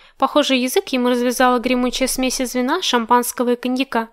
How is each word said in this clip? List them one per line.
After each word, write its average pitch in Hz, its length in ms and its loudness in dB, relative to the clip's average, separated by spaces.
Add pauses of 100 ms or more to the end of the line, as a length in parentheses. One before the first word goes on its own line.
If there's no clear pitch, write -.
(160)
Похоже, 269 380 2
язык 254 340 0
ему 247 220 0
развязала 247 480 2
гремучая 247 500 0
смесь 262 320 -2
из 254 140 -4
вина, 254 280 0
шампанского 240 720 0
и 240 40 0
коньяка. 247 560 -4